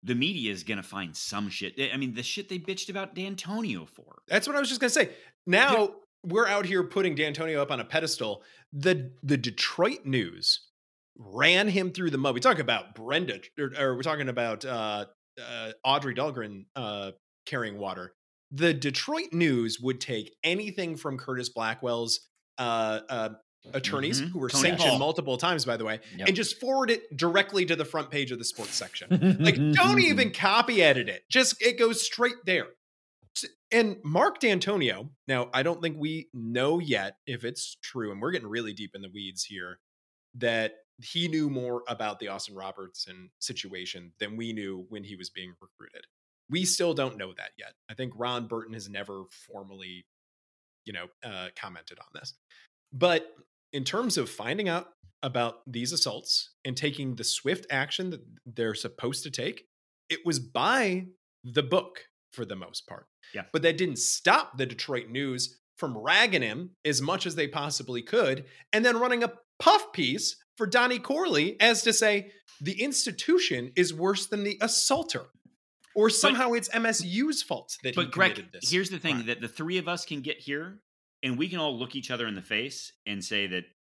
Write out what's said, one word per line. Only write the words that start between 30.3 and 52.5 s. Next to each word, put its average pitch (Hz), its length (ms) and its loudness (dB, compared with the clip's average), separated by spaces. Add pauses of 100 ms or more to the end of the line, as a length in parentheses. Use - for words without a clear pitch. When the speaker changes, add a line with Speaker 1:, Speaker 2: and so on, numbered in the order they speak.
Speaker 2:
copy 220 500 4
edit 127 280 6
it. 92 200 -8
Just, 254 320 4
it 240 160 4
goes 233 260 4
straight 240 420 -2
there. 175 220 2 (680)
S-, - 80 -4 (260)
and 220 320 4
Mark 214 380 2
D'Antonio, 165 680 2 (180)
now, 123 240 0
I 131 100 2
don't 165 200 0
think 156 160 -2
we 156 340 -4
know 123 480 0
yet 104 360 0 (100)
if 120 180 -6
it's - 380 -8
true, 110 280 -6
and 98 100 -10
we're 135 120 -2
getting 127 160 -6
really 110 240 -6
deep 101 220 -12
in 98 80 -14
the 95 80 -16
weeds 95 340 -10
here, 90 340 -12 (560)
that 113 420 0 (260)
he 170 260 -4
knew 156 220 0
more 123 360 -4
about 110 320 -4
the 107 100 -8
Austin 98 260 -8
Robertson 95 760 -12 (100)
situation 92 760 -10
than 107 180 -6
we 117 180 -6
knew 98 340 -8
when 104 160 -12
he 101 120 -14
was 90 140 -14
being 92 300 -14
recruited. - 440 -20 (440)
We 175 160 0
still 175 300 2
don't 131 240 -2
know 95 180 -10
that 95 220 -12
yet. 104 160 -16 (160)
I 110 40 -14
think 127 220 -8
Ron 120 320 -4
Burton 113 260 -8
has 101 140 -12
never 98 420 -10
formally, 95 720 -16 (840)
you 110 80 -12
know, 90 120 -10 (180)
uh, 92 320 -10
commented 87 440 -14
on - 140 -20
this. - 200 -14 (580)